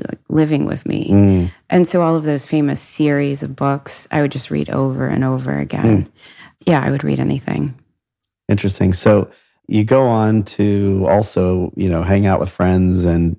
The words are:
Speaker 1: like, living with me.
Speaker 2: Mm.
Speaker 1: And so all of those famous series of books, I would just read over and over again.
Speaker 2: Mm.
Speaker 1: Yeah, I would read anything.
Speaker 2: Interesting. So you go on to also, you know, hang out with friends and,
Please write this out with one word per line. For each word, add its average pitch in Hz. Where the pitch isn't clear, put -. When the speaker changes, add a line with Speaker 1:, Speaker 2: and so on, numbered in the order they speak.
Speaker 1:
like, -
living 156
with -
me. -
Speaker 2:
Mm. 95
Speaker 1:
And 180
so 175
all 165
of 156
those 147
famous 143
series 143
of 139
books, 139
I 156
would 143
just -
read 147
over 131
and -
over 131
again. 98
Speaker 2:
Mm. -
Speaker 1:
Yeah, 151
I 135
would 139
read 139
anything. 139
Speaker 2:
Interesting. 98
So 101
you 107
go 131
on 110
to 101
also, 92
you 92
know, 82
hang 98
out 95
with 92
friends 92
and, 85